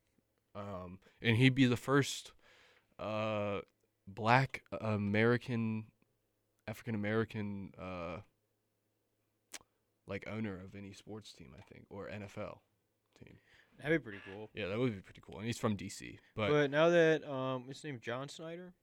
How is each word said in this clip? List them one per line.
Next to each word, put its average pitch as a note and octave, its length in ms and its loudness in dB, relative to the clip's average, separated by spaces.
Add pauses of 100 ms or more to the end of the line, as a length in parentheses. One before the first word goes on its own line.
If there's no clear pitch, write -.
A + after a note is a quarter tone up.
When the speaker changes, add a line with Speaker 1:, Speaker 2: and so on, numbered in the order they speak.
(560)
Speaker 1:
Um, F#2+ 440 -10 (220)
and A2+ 160 4
he'd C3 180 8
be C3 100 6
the B2 120 4
first, - 540 0 (680)
uh, G#2 600 -2 (460)
black A2+ 560 4 (180)
American, A2 1040 2 (840)
African A2+ 280 -6
American, G#2 840 -2
uh, F2 380 -6 (1900)
like, G2 200 -8
owner G#2 360 -4
of G2 120 -16
any G2+ 180 -12
sports - 400 -14
team, - 240 -20
I - 40 -20
think, - 280 -20
or G2 200 -10
N G#2 140 -8
F G2 140 -12
L F#2 240 -10 (640)
team. - 140 -20 (440)
Speaker 2:
That'd D3 220 2
be A2+ 80 -12
pretty G2 100 -12 (100)
cool. G#2+ 220 -12
Speaker 1:
Yeah, G2+ 140 -4
that G2+ 100 -2
would B2 160 2
be F#2+ 80 -8
pretty - 240 -20
cool. - 120 -14
And G#2+ 100 -6
he's A#2+ 100 -2
from G#2+ 180 0
D F#2 140 -6
C, G#2+ 300 -12 (160)
but A2+ 160 2
Speaker 2:
But D3 180 4
now D#3 200 6
that, D#3+ 380 6
um, C3 380 -2
what's C3+ 160 -12
his - 40 -12
name, C3+ 140 -8
John B2+ 300 -6
Snyder? F3 540 -12